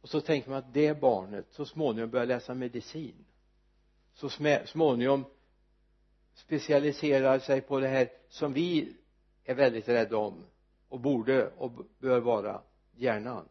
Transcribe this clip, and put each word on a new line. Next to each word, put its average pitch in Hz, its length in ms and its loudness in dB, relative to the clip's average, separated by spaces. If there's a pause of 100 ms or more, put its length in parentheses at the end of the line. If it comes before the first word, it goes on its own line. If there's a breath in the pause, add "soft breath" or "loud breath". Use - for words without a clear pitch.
Och - 80 -20
så 151 120 -2
tänker 143 280 -2
man 135 100 -6
att 127 140 -16
det 147 280 2
barnet 101 500 0
så 143 140 -10
småningom 117 440 -4
börjar 120 160 0
läsa 123 280 -4
medicin. 123 720 -10 (880)
Så 139 160 -10
smä-, 147 360 2
småningom 135 600 2 (1080)
specialiserar 139 1040 2
sig 135 220 0
på 135 180 -2
det 135 80 0
här 131 220 2 (200)
som 143 240 -4
vi 160 440 -2 (460)
är 131 120 -4
väldigt 120 320 2
rädda 113 300 2
om 98 260 -4 (460)
och 131 100 -10
borde 123 520 2
och 127 200 -8
b-, - 120 -16 (160)
bör 127 200 2
vara, 104 420 -2 (340)
hjärnan. 113 560 -4